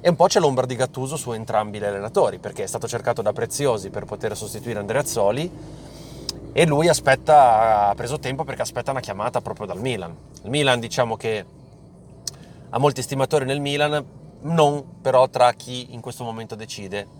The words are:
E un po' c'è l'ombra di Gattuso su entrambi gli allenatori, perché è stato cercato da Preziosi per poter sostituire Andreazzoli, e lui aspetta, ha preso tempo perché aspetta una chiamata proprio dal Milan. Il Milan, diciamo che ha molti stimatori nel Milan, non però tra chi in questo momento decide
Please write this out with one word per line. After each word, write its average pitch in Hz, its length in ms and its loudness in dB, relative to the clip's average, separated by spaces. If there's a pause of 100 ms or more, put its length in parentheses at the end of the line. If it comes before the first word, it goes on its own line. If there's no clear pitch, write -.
E 165 80 4
un 170 80 4
po' 175 120 6
c'è 202 120 4
l'ombra 131 240 4
di 127 100 -4
Gattuso 131 420 -4
su 127 160 -8
entrambi 107 460 -2
gli 104 60 -6
allenatori, 104 540 0
perché 101 240 -8
è 95 40 -4
stato 92 220 -6
cercato - 320 -2
da 104 140 0
Preziosi 110 560 -2
per 98 160 -8
poter 104 280 -6
sostituire 107 440 -8
Andreazzoli, 113 760 0 (1000)
e 165 140 4
lui 156 220 4
aspetta, 120 1000 6
ha 101 40 2
preso 123 240 -6
tempo 135 260 -4
perché 139 180 -6
aspetta 123 300 -4
una 131 80 -4
chiamata 110 420 -4
proprio 101 240 -8
dal 90 120 -8
Milan. 98 380 -6 (260)
Il 95 60 -12
Milan, 131 320 2
diciamo 113 380 -2
che 107 260 -4 (1300)
ha 110 80 -4
molti 135 240 2
stimatori 135 420 0
nel 139 160 -2
Milan, 143 420 -2 (380)
non 147 600 0
però 131 260 6
tra 123 240 4
chi 123 400 -10
in 120 80 -12
questo 123 240 -12
momento 113 300 -10
decide 101 520 -8 (140)